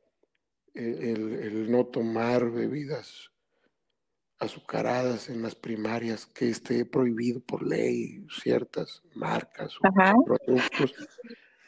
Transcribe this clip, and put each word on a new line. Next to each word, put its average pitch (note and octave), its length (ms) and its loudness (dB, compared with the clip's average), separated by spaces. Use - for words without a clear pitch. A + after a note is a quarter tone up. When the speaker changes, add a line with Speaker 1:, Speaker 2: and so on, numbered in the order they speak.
Speaker 1:
e-, A#2 380 -4
el, A2 200 -4
el A2 380 -4
no A#2+ 160 4
tomar A#2 640 0
bebidas B2+ 800 -6
azucaradas A#2 920 -2
en A#2 120 -6
las A2 140 -6
primarias, A2+ 720 -4
que - 240 0
esté A#2+ 360 0
prohibido A#2+ 540 0
por - 260 -6
ley A#2+ 600 -2
ciertas - 600 -2
marcas - 640 -6
o - 100 2
Speaker 2:
Ajá. F#3+ 260 6
Speaker 1:
productos. - 680 2